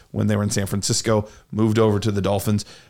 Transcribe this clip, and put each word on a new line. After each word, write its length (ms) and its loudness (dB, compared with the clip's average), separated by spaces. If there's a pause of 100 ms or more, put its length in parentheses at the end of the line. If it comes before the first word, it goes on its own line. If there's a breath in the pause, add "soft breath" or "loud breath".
(120 loud breath)
when 160 0
they 80 2
were 80 0
in 60 0
San 160 -2
Francisco, 640 -2 (220 loud breath)
moved 280 0
over 220 4
to 100 -2
the 120 -2
Dolphins. 420 0 (260 loud breath)